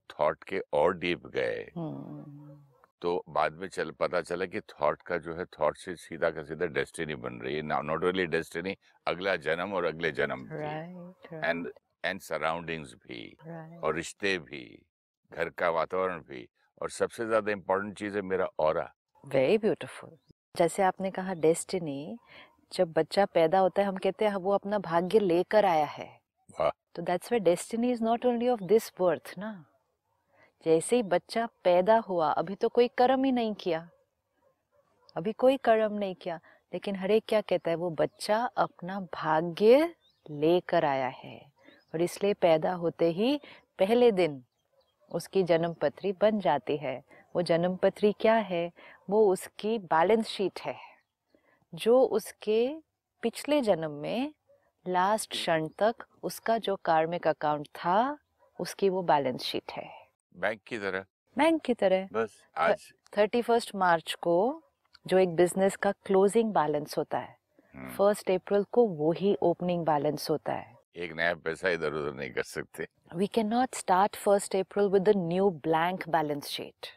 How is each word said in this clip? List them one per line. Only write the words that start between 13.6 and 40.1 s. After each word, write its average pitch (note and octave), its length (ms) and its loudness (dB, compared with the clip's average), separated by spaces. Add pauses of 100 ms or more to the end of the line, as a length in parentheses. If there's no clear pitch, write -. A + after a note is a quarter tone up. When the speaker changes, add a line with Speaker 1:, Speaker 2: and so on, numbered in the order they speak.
Speaker 1:
और D#2+ 120 -2
रिश्ते F#2 440 -4
भी, B1 460 -16 (460)
घर E2 180 -4
का F2 200 -2
वातावरण E2+ 500 -2
भी, C2 300 -16 (320)
और E2 80 -6
सबसे G#2+ 380 -4
ज्यादा G#2+ 240 0
इंपॉर्टेंट G2 460 -4
चीज G#2 180 -6
है G#2 60 0
मेरा F#2 260 -2 (120)
ऑरा। D#2 340 0 (340)
Speaker 2:
Very D3 360 2
beautiful। - 460 -6 (460)
जैसे F3 280 0
आपने F#3+ 280 -2
कहा F#3+ 220 -6
डेस्टिनी, E3 840 -2 (540)
जब E3+ 200 0
बच्चा D#3+ 320 2
पैदा E3 340 2
होता F#3+ 220 2
है, G3+ 60 2
हम F#3+ 100 -4
कहते F#3+ 280 -2
हैं, G3+ 100 0
"वो F#3+ 160 -2
अपना G3+ 280 0
भाग्य E3+ 400 2
लेकर F#3+ 460 4
आया D#3 200 4
है।" - 360 -14 (380)
Speaker 1:
वाह। D3+ 100 2 (260)
Speaker 2:
तो F3 60 -8
that's F3+ 300 -4
why A#3+ 100 0
destiny A#3 560 0
is A3 60 -2
not A#3 220 0
only A#3+ 320 2
of F#3 140 -8
this - 300 2
birth, E3 360 0
ना। G3+ 280 -12 (1000)
जैसे D#3+ 300 4
ही B3 80 4
बच्चा F#3+ 460 -2 (140)
पैदा F#3 340 6
हुआ, F3 340 2
अभी F3 240 -2
तो A3+ 140 0
कोई A#3+ 180 4
कर्म C4 360 4
ही C4+ 80 2
नहीं A3+ 240 0
किया, E3+ 340 -4 (1300)
अभी F#3+ 160 -4
कोई C4 240 4
कर्म A3 360 2
नहीं G3+ 220 -4
किया, E3+ 240 -10 (340)
लेकिन F#3+ 220 -6
हर F#3+ 160 -2
एक A3 160 4
क्या G#3+ 140 2
कहता E3+ 280 -2
है, E3+ 60 0
वो E3+ 140 -4
बच्चा G#3 680 -2
अपना F3 420 -2
भाग्य F3+ 960 4 (340)